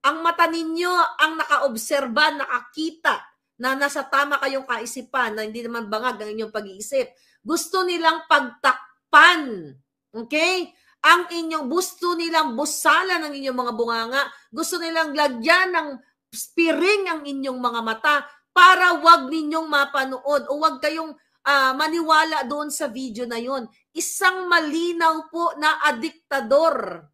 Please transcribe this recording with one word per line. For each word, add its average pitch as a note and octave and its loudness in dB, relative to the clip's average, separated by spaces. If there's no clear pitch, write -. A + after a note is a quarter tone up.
ang D#4+ -2
mata E4+ 2
ninyo E4 -2
ang D#4 0
nakaobserba, C#4 0
nakakita C#4 -4
na C4 0
nasa C#4+ -2
tama C#4 0
kayong C4+ -2
kaisipan, A#3+ -4
na G#3+ -4
hindi A3 -8
naman A#3 -8
bangag A3 -4
ang G#3+ -10
inyong A3 -8
pag-iisip. G#3+ -6
Gusto E4+ -2
nilang E4 0
pagtakpan, C#4 2
okay? D#4 -2
Ang E4+ 4
inyong, D#4+ -6
gusto F4 -2
nilang D#4+ -2
busalan D#4+ 0
ang D4+ -6
inyong C4+ -6
mga A#3+ -4
bunganga, A#3 -2
gusto D#4+ -6
nilang E4 -2
lagyan D4+ 2
ng D#4+ -2
spiring E4+ 0
ang D#4 -6
inyong C4+ -6
mga A#3 -2
mata A3 0
para F4+ 6
wag E4 8
ninyong D#4+ -4
mapanood C#4 -2
o D4 -4
wag C#4+ 0
kayong, D#4 -4
ah, C4+ 2
maniwala D#4 0
doon D4 -6
sa D4 -6
video A#3+ -8
na A#3 -8
yon. B3+ -6
Isang F#4 -2
malinaw E4 0
po E4+ -2
na D4+ 0
adiktador C#4 0